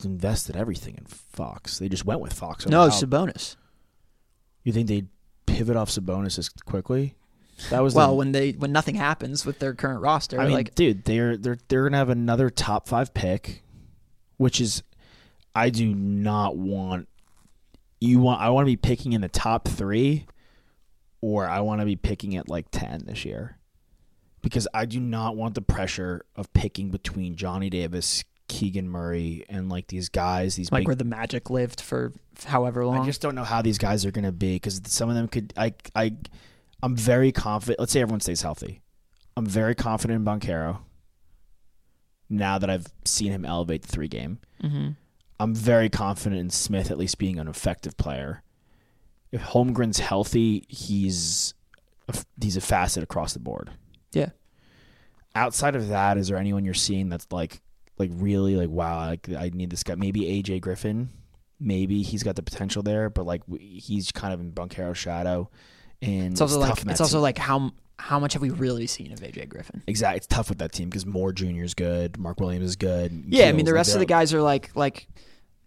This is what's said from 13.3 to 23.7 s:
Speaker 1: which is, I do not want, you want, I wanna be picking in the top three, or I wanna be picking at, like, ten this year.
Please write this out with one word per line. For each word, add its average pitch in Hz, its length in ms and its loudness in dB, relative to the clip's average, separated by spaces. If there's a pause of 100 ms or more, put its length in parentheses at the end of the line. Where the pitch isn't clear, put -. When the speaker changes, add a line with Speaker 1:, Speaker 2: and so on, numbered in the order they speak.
Speaker 1:
which 131 240 4
is, 113 200 -2 (720)
I 113 160 4
do 113 240 2
not 101 600 0
want, 92 540 -4 (880)
you 123 200 8
want, 123 200 6
I 110 100 2
wanna 135 160 6
be 123 120 4
picking 123 340 2
in 113 80 2
the 95 80 -2
top 113 400 0
three, 120 580 2 (920)
or 104 280 0
I 90 120 0
wanna 107 240 0
be 101 140 0
picking 98 400 -4
at, 80 100 -8
like, 85 240 -6
ten 65 340 -6
this - 200 -8
year. 64 320 -10 (840)